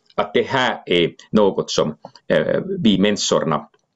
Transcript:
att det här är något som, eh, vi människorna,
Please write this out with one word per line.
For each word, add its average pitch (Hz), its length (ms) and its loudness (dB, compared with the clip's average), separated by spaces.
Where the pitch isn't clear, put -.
att - 180 -4
det 123 100 2
här 123 420 -2
är 85 260 2
något 104 400 2
som, 78 240 -2
eh, 80 340 0
vi 95 200 2
människorna, 82 680 0